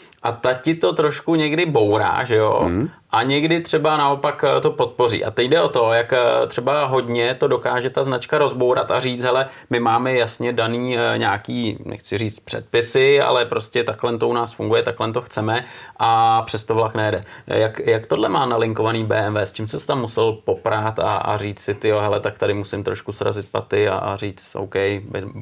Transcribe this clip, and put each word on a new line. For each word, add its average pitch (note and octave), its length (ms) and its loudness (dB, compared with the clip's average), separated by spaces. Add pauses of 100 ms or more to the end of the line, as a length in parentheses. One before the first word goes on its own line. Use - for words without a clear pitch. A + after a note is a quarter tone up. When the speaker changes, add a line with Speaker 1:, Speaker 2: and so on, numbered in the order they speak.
(240)
Speaker 1:
a A#2+ 80 -2
ta B2+ 220 0
ti D#3+ 220 -2
to E3+ 180 0
trošku D#3 420 0
někdy D#3 300 0
bourá, G#2+ 580 2
že A#2+ 120 0
jo? A2 300 2
Speaker 2:
Hmm. G#2 240 0 (220)
Speaker 1:
A A2+ 120 2
někdy D3+ 380 2
třeba D#3 360 0
naopak, C#3+ 460 0 (140)
eh, B2+ 40 0
to D3 100 2
podpoří. A#2+ 540 0
A G#2+ 60 -2
teď B2 180 0
jde D#3+ 120 6
o - 80 2
to, A2+ 240 2
jak, A#2 200 2
eh, B2 340 4
třeba C#3 380 0
hodně B2 540 0
to C#3+ 80 4
dokáže B2 420 0
ta C3+ 140 0
značka C3 340 -2
rozbourat B2+ 540 2
a B2 80 2
říct: B2 240 -4
„Hele, C3 240 2 (220)
my B2 100 2
máme A#2+ 340 2
jasně A#2+ 400 0
daný, A#2+ 440 -2
eh, A#2 200 0
nějaký, A2+ 680 -2
nechci - 320 -8
říct A2 220 -6
předpisy, C3 800 2
ale B2 240 2
prostě A#2 380 -4
takhle A#2 340 -4
to A2+ 100 0
u A#2+ 60 0
nás A#2 200 -2
funguje, A2 300 0
takhle A#2 280 -4
to - 100 -4
chceme A2 440 -4 (320)
a A2+ 440 4
přesto A2 340 -4
vlak A2 200 0
nejede.“ G#2 280 0 (240)
Jak, A2 320 0
jak A2 260 0
tohle D3 240 0
má D#3 160 0
nalinkovaný A2+ 580 0
B A2 140 0
M G#2+ 160 0
W? G#2 40 -2
S G2+ 160 -2
čím A2 140 -8
ses - 180 -8
tam C#3 160 -2
musel A2+ 320 0
poprát A2 680 -2
a, G2 180 0
a G#2+ 200 -2
říct G2+ 220 -6
si: G2+ 140 -4
„Tyjo, G#2+ 260 0
hele, G#2 200 0
tak G2+ 200 -4
tady G#2 140 0
musím G2+ 300 -6
trošku G2+ 280 -6
srazit G#2 400 -4
paty G#2 380 0
a, F#2+ 60 0
a G2 200 -4
říct: G2 400 -10
OK, G2 200 -8
my G2 480 -4 (180)